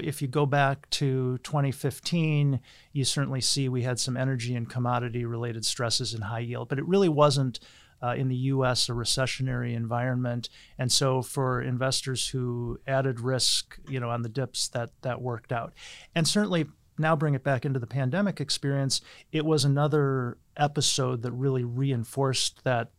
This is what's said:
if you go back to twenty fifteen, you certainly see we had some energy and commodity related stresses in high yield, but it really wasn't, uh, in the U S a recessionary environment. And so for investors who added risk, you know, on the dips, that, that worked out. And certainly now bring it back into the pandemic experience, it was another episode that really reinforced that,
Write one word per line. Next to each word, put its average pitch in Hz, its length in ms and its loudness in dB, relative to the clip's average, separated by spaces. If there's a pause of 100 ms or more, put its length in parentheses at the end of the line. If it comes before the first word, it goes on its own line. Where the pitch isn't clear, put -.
if 151 160 -4
you 143 80 -2
go 147 160 2
back 139 460 2
to 131 480 0
twenty 139 340 0
fifteen, 147 880 2 (320)
you 139 120 0
certainly 131 360 0
see 135 260 0
we 127 180 0
had 127 140 0
some 127 160 -2
energy 127 400 -2
and 117 140 -4
commodity 120 560 -2
related 117 400 -4
stresses 117 480 -2
in 113 80 -6
high 113 200 -6
yield, 120 280 -6
but 135 100 -8
it 151 80 -6
really 185 220 4
wasn't, 143 520 4 (420)
uh, 123 120 -2
in 131 140 0
the 127 80 0
U 131 300 2
S 127 240 2
a - 20 -4
recessionary 123 800 -2
environment. 120 760 -2 (260)
And 127 160 0
so 131 300 2
for 127 400 -2
investors 131 680 -2
who 120 580 -4
added 135 340 0
risk, - 580 0 (100)
you 131 120 -4
know, 120 100 -4
on 120 100 -2
the 117 80 -6
dips, 123 400 -4
that, 120 220 -6 (100)
that 123 220 -4
worked 123 300 -6
out. 123 200 -6 (420)
And 165 140 2
certainly 180 380 2 (320)
now 156 160 4
bring 147 200 2
it 135 100 -2
back 135 200 0
into 135 140 -2
the 117 80 -4
pandemic 143 540 0
experience, 139 600 0 (300)
it 156 160 0
was 151 180 4
another 139 720 2 (200)
episode 139 640 2
that 127 80 -4
really 131 320 0
reinforced 127 1040 0
that, 120 340 0